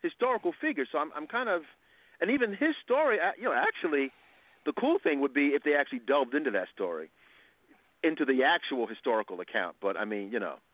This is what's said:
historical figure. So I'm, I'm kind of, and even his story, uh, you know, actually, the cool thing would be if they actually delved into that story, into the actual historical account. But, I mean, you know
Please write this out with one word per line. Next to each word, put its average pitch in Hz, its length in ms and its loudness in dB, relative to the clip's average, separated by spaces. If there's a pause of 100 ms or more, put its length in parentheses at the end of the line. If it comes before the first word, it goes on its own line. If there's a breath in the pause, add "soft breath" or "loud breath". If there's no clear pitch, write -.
historical 196 600 -2
figure. 233 300 -2
So 156 60 -4
I'm, 151 180 -4
I'm 151 120 -10
kind 240 220 -4
of, 175 120 0 (600 soft breath)
and 185 100 0
even 247 200 2
his 294 220 0 (100)
story, 254 360 2
uh, 175 180 0
you 208 60 -12
know, 220 100 0
actually, 143 580 0 (540 soft breath)
the 147 140 -2
cool 320 240 4
thing 143 180 2
would 139 120 0
be 143 160 4
if 143 140 0
they 147 120 2
actually 139 320 -2
delved 135 260 2
into 147 180 0
that 95 220 0
story, 82 360 -4 (920 soft breath)
into 156 220 2
the 131 180 4
actual 139 440 0
historical 110 540 -2
account. 90 400 -4
But, 98 140 -2
I 101 100 -4
mean, 104 260 -6
you 120 80 -2
know 82 160 -6 (180)